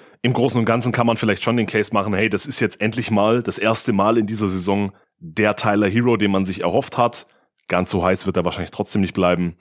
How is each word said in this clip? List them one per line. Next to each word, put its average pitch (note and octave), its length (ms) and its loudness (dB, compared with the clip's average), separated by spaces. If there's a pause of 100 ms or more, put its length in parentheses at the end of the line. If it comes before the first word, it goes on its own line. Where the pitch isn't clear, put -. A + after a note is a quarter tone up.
(220)
Im - 120 0
Großen A#2+ 260 0
und A2 60 0
Ganzen A#2 260 0
kann A#2 160 0
man A2+ 100 2
vielleicht G#2 240 0
schon A#2 160 0
den A2 100 0
Case A2 240 -2
machen, G#2 220 0
hey, G#2 160 0
das G2 160 0
ist C3+ 140 -2
jetzt G#2+ 220 -2
endlich G#2+ 280 -4
mal A2 320 2
das - 160 -2
erste A2 360 0
Mal G#2+ 260 2
in G#2+ 80 0
dieser G#2+ 200 -2
Saison G2 460 -2 (240)
der G#2 380 0
Tyler G#2 340 2
Hero, A#2+ 280 2
den G2+ 120 2
man F#2+ 160 0
sich F#2 160 -6
erhofft F2+ 380 -2
hat. A#2+ 260 0 (440)
Ganz F2+ 220 0
so F2+ 120 0
heiß F#2 220 0
wird F#2 100 -2
er F2 100 0
wahrscheinlich F2 260 -6
trotzdem G#2 300 -2
nicht F2+ 120 -2
bleiben. F2 480 0